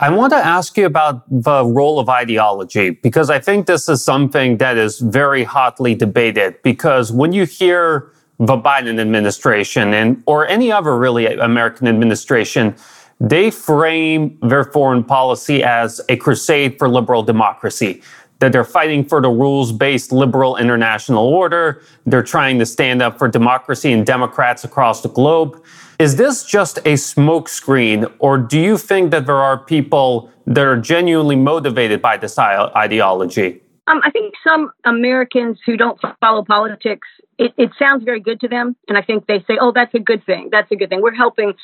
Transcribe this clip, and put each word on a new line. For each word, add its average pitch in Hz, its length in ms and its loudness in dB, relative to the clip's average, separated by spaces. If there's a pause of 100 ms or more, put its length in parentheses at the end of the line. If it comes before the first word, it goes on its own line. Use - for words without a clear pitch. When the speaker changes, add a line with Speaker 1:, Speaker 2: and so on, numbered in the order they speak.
Speaker 1:
I 143 80 2
want 233 240 2
to 302 40 4
ask 175 400 0
you 202 80 2
about 151 440 0
the 131 360 2
role 143 340 0
of 117 100 -2
ideology, 107 800 0
because 127 400 0
I 143 100 0
think 202 280 -2
this 170 200 0
is 147 160 0
something 135 540 0
that 127 200 0
is 110 220 -2
very 131 460 0
hotly 123 500 -2
debated, 107 680 0
because 127 500 0
when 143 180 0
you 190 140 0
hear 170 680 0 (280)
the 123 180 2
Biden 120 420 0
administration 107 960 0
and, 113 320 0
or 151 200 2
any 233 240 0
other 160 280 0
really 120 300 2
American 117 600 0
administration, 113 880 0 (460)
they 156 280 2
frame 160 920 -2
their 127 240 0
foreign 131 400 0
policy 131 580 0
as 117 460 -2
a 127 80 0
crusade 143 600 0
for 139 120 0
liberal 120 340 0
democracy, 104 800 -2 (380)
that 131 120 4
they're 120 140 2
fighting 156 400 0
for 151 160 0
the 131 80 2
rules-based 131 840 0
liberal 131 460 2
international 113 640 0
order. 165 580 0 (240)
They're 123 180 2
trying 135 360 0
to 113 60 2
stand 127 360 -2
up 117 160 -2
for 123 120 0
democracy 127 640 0
and 110 120 0
Democrats 123 600 -2
across 120 360 -2
the - 60 -8
globe. 147 560 0 (340)
Is 143 200 2
this 254 260 0
just - 360 -2
a 151 160 0
smokescreen, 135 1200 0
or 139 180 2
do 131 220 0
you 196 180 2
think 180 340 0
that 147 160 -2
there 143 100 2
are 135 200 0
people 139 720 0 (180)
that 127 180 2
are 135 100 2
genuinely 156 600 0
motivated 131 640 0
by 110 160 0
this 101 200 -8
i-, 104 380 0
ideology? 95 840 0 (260)
Speaker 2:
Um, 311 160 0
I 294 80 0
think 427 220 -6 (100)
some 320 280 0 (120)
Americans 240 840 -2
who 233 120 -2
don't 233 220 -2 (200)
follow 220 240 0
politics, 208 640 -4 (300)
it, 240 200 -2
it 233 120 2 (100)
sounds 277 240 2
very 226 160 -4
good 220 220 -6
to 247 80 -4
them. 240 260 -4 (140)
And 202 80 0
I 202 40 0
think 214 260 -4
they 208 120 0
say, 214 200 -4
"Oh, 247 140 2
that's 240 200 0
a 240 60 0
good 214 260 -2
thing. 185 260 -4
That's 214 200 0
a 214 40 -2
good 190 140 -6
thing. 185 120 -2
We're 226 120 0
helping 226 400 -2 (100)